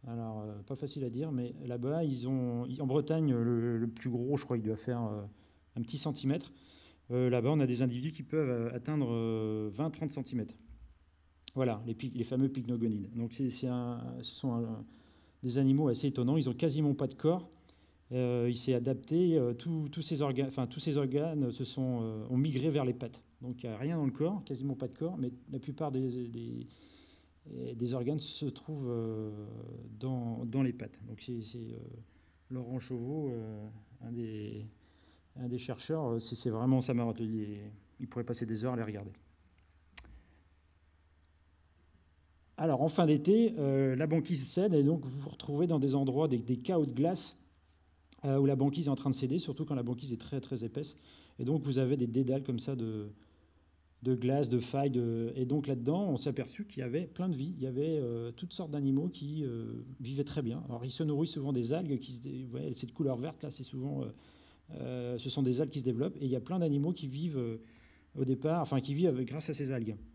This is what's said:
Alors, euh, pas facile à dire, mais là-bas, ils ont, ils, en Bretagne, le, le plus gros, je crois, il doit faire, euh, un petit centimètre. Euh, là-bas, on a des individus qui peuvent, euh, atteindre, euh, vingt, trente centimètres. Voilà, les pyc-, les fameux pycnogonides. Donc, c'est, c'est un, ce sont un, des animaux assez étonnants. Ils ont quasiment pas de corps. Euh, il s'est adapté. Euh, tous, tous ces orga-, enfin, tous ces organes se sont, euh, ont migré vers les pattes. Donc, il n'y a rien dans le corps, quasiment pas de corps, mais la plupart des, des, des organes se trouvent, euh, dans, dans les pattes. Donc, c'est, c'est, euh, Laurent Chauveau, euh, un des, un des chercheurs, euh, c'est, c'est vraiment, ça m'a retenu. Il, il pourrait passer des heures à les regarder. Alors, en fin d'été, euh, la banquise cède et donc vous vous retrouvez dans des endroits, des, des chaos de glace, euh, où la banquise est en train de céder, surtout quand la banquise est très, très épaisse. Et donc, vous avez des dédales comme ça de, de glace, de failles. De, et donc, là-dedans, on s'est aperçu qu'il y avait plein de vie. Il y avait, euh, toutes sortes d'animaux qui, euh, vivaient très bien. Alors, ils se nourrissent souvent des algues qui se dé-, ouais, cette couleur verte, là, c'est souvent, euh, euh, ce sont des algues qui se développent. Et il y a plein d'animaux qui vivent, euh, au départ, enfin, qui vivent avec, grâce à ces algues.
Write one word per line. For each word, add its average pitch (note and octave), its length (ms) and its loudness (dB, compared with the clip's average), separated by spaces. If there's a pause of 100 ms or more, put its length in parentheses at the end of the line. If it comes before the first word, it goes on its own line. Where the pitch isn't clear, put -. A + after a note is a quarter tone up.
Alors, A2+ 360 -6
euh, G#2+ 240 -8
pas C3+ 100 -6
facile C#3 280 -6
à B2 60 -2
dire, C#3+ 220 -4
mais B2 220 -2 (100)
là-bas, B2+ 400 0
ils B2+ 240 0
ont, B2 380 0
ils, C3 160 -4
en C#3 40 0
Bretagne, D3+ 480 4
le, A#2 440 4
le A#2 100 2
plus A2+ 220 -4
gros, B2 260 4
je - 80 0
crois, B2 140 0
il A2 40 0
doit G#2+ 140 0
faire, A#2+ 260 0
euh, G#2 200 -2 (540)
un A#2 40 -4
petit A#2 160 -4
centimètre. - 560 0 (580)
Euh, B2 200 4
là-bas, B2 200 4
on D3+ 100 6
a C3+ 60 6
des B2 140 2
individus B2+ 320 0
qui - 100 -10
peuvent, D3+ 280 0
euh, A#2+ 260 0
atteindre, C#3 340 0
euh, A2 600 0
vingt, D3+ 180 -2
trente - 200 -4
centimètres. B2 440 -4 (1000)
Voilà, A#2+ 320 2
les A2+ 80 -2
pyc-, A#2+ 200 -6
les A#2+ 100 0
fameux C3 260 4
pycnogonides. A2+ 640 0
Donc, A#2 180 -4
c'est, C3+ 160 -2
c'est B2+ 200 -4
un, A#2+ 360 -4 (160)
ce - 140 -10
sont C3 180 -2
un, A2+ 320 -2 (580)
des B2 140 0
animaux C#3 320 6
assez A#2+ 200 2
étonnants. C3 280 2
Ils C3 140 2
ont A#2+ 40 0
quasiment D3 400 2
pas C#3+ 120 0
de C3 80 -4
corps. F3 340 2 (640)
Euh, B2 380 2
il A#2+ 80 -2
s'est C3 160 2
adapté. D3+ 640 4
Euh, A#2+ 160 2
tous, D#3 340 -2
tous D#3 140 -6
ces D3 180 -2
orga-, C#3 280 2
enfin, C3 180 -2
tous B2+ 140 -8
ces D3 180 0
organes C#3+ 520 0
se B2+ 140 -4
sont, B2+ 380 -2
euh, A2 260 -4
ont B2+ 80 0
migré C#3 340 2
vers C#3 140 2
les B2+ 80 2
pattes. B2 300 -8 (180)
Donc, B2 220 -8
il B2+ 60 -6
n'y A2+ 40 -4
a G#2+ 60 -6
rien D3+ 180 -2
dans D#3 80 0
le C3 80 2
corps, F3+ 320 0
quasiment C3+ 300 -4
pas B2 140 -6
de - 60 -10
corps, F3 220 -4
mais B2 140 -2 (200)
la C3+ 80 -6
plupart C#3+ 320 -4
des, B2+ 380 -2
des, A#2 380 -8 (1080)
des A#2+ 200 -2
organes C3+ 260 0
se - 260 -8
trouvent, C#3 420 -6
euh, A2+ 420 -4 (680)
dans, B2 460 -2
dans A#2+ 180 2
les B2+ 100 2
pattes. - 340 -10
Donc, A2+ 140 -12
c'est, A#2+ 220 -8
c'est, G#2 160 -12
euh, A2+ 200 -10 (720)
Laurent B2+ 280 -6
Chauveau, B2+ 520 -4
euh, A2 360 -6 (360)
un A#2 100 -8
des, A2 540 -6 (720)
un B2+ 120 -4
des B2 100 -2
chercheurs, C3+ 480 -2
euh, A#2 120 2
c'est, A2+ 160 -6
c'est A#2+ 160 -2
vraiment, B2+ 300 6
ça B2+ 140 0
m'a A#2+ 100 2
retenu. A2 380 -2
Il, G#2 160 -6 (420)
il A#2+ 80 -8
pourrait A#2+ 160 -4
passer A#2+ 200 -2
des A2 200 -2
heures B2+ 100 0
à - 20 -2
les A2+ 60 -2
regarder. G2+ 300 -6 (3500)
Alors, D3 260 4
en D#3+ 60 6
fin E3 180 6
d'été, F3+ 520 6
euh, C3+ 380 4
la D3+ 100 2
banquise D#3 400 2
cède F#3 280 4
et C#3+ 100 8
donc D3 200 4
vous C3+ 180 -6
vous C3+ 60 -8
retrouvez D3 380 0
dans D#3+ 140 4
des C3+ 160 4
endroits, C#3 320 4
des, B2+ 100 4
des A#2+ 180 0
chaos E3 300 2
de B2+ 60 -4
glace, E3 440 0 (880)
euh, C#3 140 4
où C#3 80 6
la C3+ 100 6
banquise C#3+ 300 2
est C#3+ 40 2
en C3+ 40 4
train C3+ 160 0
de C3 40 4
céder, C3+ 240 0
surtout E3+ 260 -4
quand D3+ 100 -2
la B2+ 80 0
banquise B2 300 -4
est A2+ 80 -4
très, C3+ 200 -6
très A#2+ 240 -6
épaisse. C#3+ 320 -6 (420)
Et B2+ 60 -2
donc, D3 180 2
vous C#3 160 2
avez C3 180 4
des B2+ 100 2
dédales C3 380 2
comme A#2+ 160 0
ça C3+ 160 -4
de, A2 320 -4 (920)
de B2+ 120 4
glace, B2+ 340 4
de A#2+ 120 4
failles. C#3 300 2
De, A#2 440 0
et C3 120 0
donc, C#3 200 2
là-dedans, C#3+ 420 2
on D#3 80 2
s'est - 140 0
aperçu C#3+ 340 -4
qu'il - 140 -12
y C3+ 40 -4
avait C#3 240 -2
plein F3+ 220 -4
de E3 80 2
vie. C#3+ 200 -4
Il D3 60 -4
y C3 40 -2
avait, D3 340 0
euh, A#2+ 300 -2
toutes F3 220 -10
sortes E3 180 -6
d'animaux C#3+ 380 2
qui, D3+ 360 -4
euh, A#2 380 -4 (160)
vivaient C3+ 260 -2
très C#3+ 160 -4
bien. A#2 280 -2
Alors, A#2+ 180 -6
ils C3+ 60 -6
se - 100 -4
nourrissent D3+ 300 0
souvent C#3+ 200 -2
des B2 200 2
algues D3+ 260 0
qui - 140 -8
se A#2+ 80 -12
dé-, C3 320 -8
ouais, C3+ 220 -4
cette A#2 180 -8
couleur C3+ 260 0
verte, D3 240 -6
là, C#3+ 80 -8
c'est C3 140 -12
souvent, C3+ 380 -4
euh, A#2+ 40 -4 (640)
euh, B2 480 -4
ce B2 100 -6
sont C3+ 140 0
des B2+ 180 4
algues D3+ 100 0
qui C#3+ 100 -4
se A#2+ 40 -6
développent. B2+ 340 0
Et C#3+ 60 -6
il B2+ 60 0
y C3 60 2
a A#2+ 40 0
plein F3 200 -2
d'animaux D3+ 320 2
qui D3+ 160 -6
vivent, D3 280 -4
euh, A#2 220 -2 (580)
au C3+ 80 0
départ, D#3 380 2
enfin, C3+ 180 2
qui C#3 140 -2
vivent F3 140 4
avec, B2+ 180 2
grâce D#3 240 -6
à D3 40 -2
ces C3+ 180 -2
algues. A2+ 240 -2 (180)